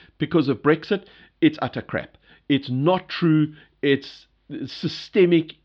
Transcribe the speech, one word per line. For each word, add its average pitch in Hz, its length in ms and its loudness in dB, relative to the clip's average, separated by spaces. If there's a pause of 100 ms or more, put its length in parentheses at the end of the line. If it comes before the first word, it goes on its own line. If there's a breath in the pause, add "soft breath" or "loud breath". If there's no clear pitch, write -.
(180 soft breath)
because 151 300 0
of 135 100 0
Brexit, 165 480 -4 (340 soft breath)
it's 151 220 2
utter 127 180 -6
crap. - 380 -10 (320 soft breath)
It's 139 180 0
not 156 400 0
true. 156 460 2 (260 loud breath)
It's 139 460 -2 (400)
systemic, 170 880 0 (100)